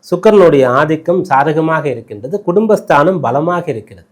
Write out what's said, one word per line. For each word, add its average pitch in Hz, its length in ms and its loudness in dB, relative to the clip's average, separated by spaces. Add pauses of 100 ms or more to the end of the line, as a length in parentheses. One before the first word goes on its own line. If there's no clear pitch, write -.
(100)
சுக்கிரனுடைய 175 560 4
ஆதிக்கம் 156 580 0
சாதகமாக 156 640 -2
இருக்கின்றது. 120 580 -10
குடும்பஸ்தானம் 180 720 0
பலமாக 156 520 -4
இருக்கிறது. 104 420 -12